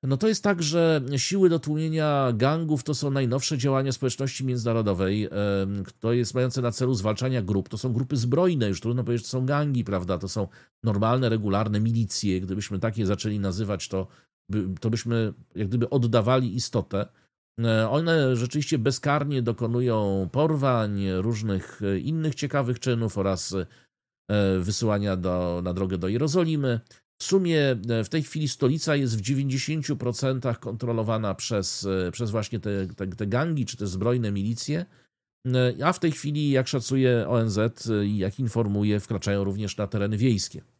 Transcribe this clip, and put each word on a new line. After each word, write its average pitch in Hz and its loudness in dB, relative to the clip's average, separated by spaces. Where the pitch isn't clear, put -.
No 135 2
to 208 4
jest - 0
tak, 190 4
że 160 4
siły 185 4
do 160 4
tłumienia 151 0
gangów 147 0
to 147 -2
są 139 -2
najnowsze 135 0
działania 135 2
społeczności 135 -2
międzynarodowej, 107 2
em, - -6
to 113 0
jest 120 0
mające 127 0
na 120 0
celu 131 0
zwalczania 107 0
grup. 98 0
To 110 -8
są 127 -2
grupy 135 0
zbrojne, 131 2
już 92 -2
trudno 120 -2
powiedzieć, 117 -2
że - -10
to 131 -2
są 131 0
gangi, 143 0
prawda? 90 -2
To 98 -6
są 101 -4
normalne, 113 2
regularne 104 2
milicje. 107 0
Gdybyśmy 95 -4
takie 107 -2
zaczęli 104 0
nazywać, 98 -2
to 95 -2
by, 98 0
to 110 0
byśmy 113 0
jak 101 -4
gdyby 120 0
oddawali 120 2
istotę. 104 -2
E, 113 2
one 147 2
rzeczywiście 135 -2
bezkarnie 139 0
dokonują 113 0
porwań, 131 2
różnych, 104 -2
e, 98 0
innych 156 -2
ciekawych 127 -2
czynów 117 -2
oraz, 95 -2
e, 98 4
wysyłania 101 0
do, 90 -2
na 87 -2
drogę 92 -2
do 90 -2
Jerozolimy. 143 0
W - -8
sumie, 160 2
e, 113 0
w 98 -8
tej 160 0
chwili 151 -4
stolica 143 0
jest 120 0
w - -2
dziewięćdziesięciu 139 -2
procentach 123 -2
kontrolowana 113 -2
przez, - -2
e, 92 0
przez 117 -4
właśnie 107 -2
te, 98 -2
te, 92 -8
te 95 -6
gangi 135 0
czy - -10
te 104 -6
zbrojne 110 0
milicje. 117 -4
E, 127 2
a 175 4
w - -4
tej 160 0
chwili, 147 -2
jak 131 2
szacuje 127 2
O 117 2
N 113 2
Z 110 0
i 104 0
jak 98 -2
informuje, 104 2
wkraczają 101 -2
również 98 -4
na 104 -2
tereny 107 -2
wiejskie. 104 0